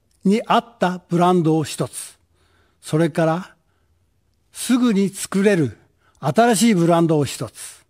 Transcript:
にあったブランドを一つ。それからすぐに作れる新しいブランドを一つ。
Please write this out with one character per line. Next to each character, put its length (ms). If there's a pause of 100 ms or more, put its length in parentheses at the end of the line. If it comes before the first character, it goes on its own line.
(240)
に 220
あ 120
っ 200
た 300
ブ 100
ラ 140
ン 100
ド 160
を 60
一 240
つ。 300 (640)
そ 180
れ 120
か 140
ら 300 (1000)
す 240
ぐ 160
に 160
作 340
れ 140
る 220 (420)
新 360
し 140
い 40
ブ 120
ラ 140
ン 60
ド 120
を 60
一 240
つ。 420